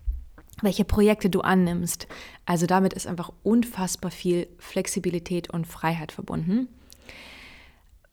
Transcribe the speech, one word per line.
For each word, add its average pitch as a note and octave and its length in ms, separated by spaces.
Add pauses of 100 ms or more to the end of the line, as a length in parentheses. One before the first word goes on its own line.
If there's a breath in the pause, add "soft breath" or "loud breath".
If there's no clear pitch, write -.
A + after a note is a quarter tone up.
(640)
welche G3+ 220
Projekte G#3 440
du F3+ 140
annimmst. F3 640 (400 loud breath)
Also F3 200
damit F#3+ 280
ist - 120
einfach F3 240 (120)
unfassbar G3 680
viel F3 380 (100)
Flexibilität F3 920
und E3 160
Freiheit D#3+ 460
verbunden. F#3 560 (1400 loud breath)